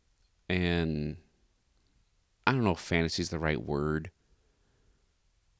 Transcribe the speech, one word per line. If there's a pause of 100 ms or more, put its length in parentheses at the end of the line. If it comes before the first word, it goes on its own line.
(520)
And (1300)
I
don't
know
if
fantasy
is
the
right
word, (1500)